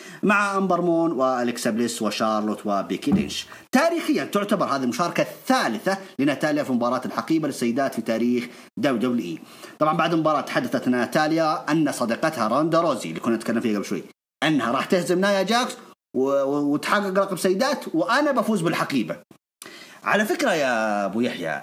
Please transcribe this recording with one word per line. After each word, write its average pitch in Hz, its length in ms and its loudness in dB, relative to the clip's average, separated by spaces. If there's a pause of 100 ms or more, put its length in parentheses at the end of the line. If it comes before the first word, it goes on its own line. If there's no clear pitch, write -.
(240)
مع 202 340 2
أمبر 180 240 2
مون 170 300 2
وأليكسا 123 580 0
بليس 117 320 -2
وشارلوت 107 640 0
وبيكي 98 460 -2
لينش. - 360 0 (240)
تاريخيًا 311 520 2
تعتبر 202 420 0
هذه 131 180 0
المشاركة 165 380 0
الثالثة 196 760 0 (220)
لناتاليا 147 440 0
في 131 80 -4
مباراة 120 340 0
الحقيبة 147 420 0
للسيدات 127 480 0
في 117 60 -4
تاريخ 120 460 0 (320)
دبليو 123 320 2
دبليو 113 140 -2
إي. 85 140 -8 (400)
طبعًا 156 180 4
بعد 165 160 2
المباراة 156 280 2
تحدثت 123 460 -2
ناتاليا 156 840 2
أن 151 200 4
صديقتها 117 560 0
روندا 160 340 2
روزي، 131 280 0
اللي 80 100 -8
كنا 113 160 0
نتكلم 113 260 -2
فيها 110 140 0
قبل 95 100 -2
شوي، 87 180 -6 (400)
أنها 135 280 2
راح 127 140 -2
تهزم 180 340 0
نايا 196 240 2
جاكس 233 340 -2 (380)
و-، 139 280 2
و-، 143 300 0
وتحقق 196 340 0
لقب 190 300 0
سيدات، 220 480 0 (100)
وأنا 294 360 2
بفوز 220 300 0
بالحقيبة. 160 560 -2 (840)
على 202 220 2
فكرة 277 280 0
يا 110 520 0
أبو 98 160 -2
يحيى، 87 420 -4